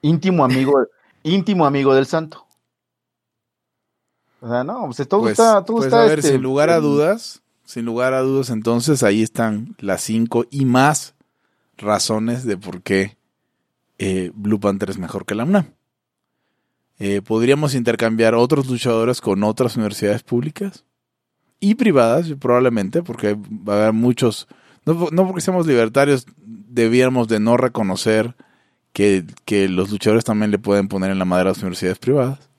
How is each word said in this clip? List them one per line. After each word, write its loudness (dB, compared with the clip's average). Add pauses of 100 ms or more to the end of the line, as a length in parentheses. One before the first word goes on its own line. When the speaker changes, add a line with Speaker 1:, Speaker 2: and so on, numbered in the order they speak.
Speaker 1:
Íntimo 2
amigo, 2 (300)
<laughs> -20
íntimo 0
amigo 2
del 4
santo. -8 (1900)
O -14
sea, -2
no, -8
pues, -8
todo 2
Speaker 2:
Pues, 0
Speaker 1:
está, 4
todo -4
Speaker 2:
pues, 0
Speaker 1:
está, 6
Speaker 2:
a 6
ver, 2
Speaker 1:
este, 2
Speaker 2:
sin 2
lugar 0
a 4
Speaker 1:
en 2
Speaker 2:
dudas, -2 (220)
sin -10
lugar -2
a 0
dudas, 0
entonces 0
ahí 2
están -4
las -4
cinco -2
y -2
más 0 (640)
razones -2
de -4
por -14
qué, -2 (840)
eh, -4
Blue -4
Panther -2
es -10
mejor -10
que -6
la -4
unam. 0 (1300)
Eh, -2
podríamos 0
intercambiar 2
otros 2
luchadores 0
con 0
otras -2
universidades -2
públicas -6 (760)
y 2
privadas, 4 (120)
probablemente, 0
porque -4
va -8
a 2
haber 2
muchos, 0 (380)
no, 0
no 2
porque -6
seamos -2
libertarios, 2 (200)
debiéramos 0
de 0
no 2
reconocer 0 (580)
que, 2 (220)
que 0
los -2
luchadores 0
también -2
le -2
pueden 0
poner -4
en -4
la -2
madre 0
a 2
las -6
universidades -6
privadas. -2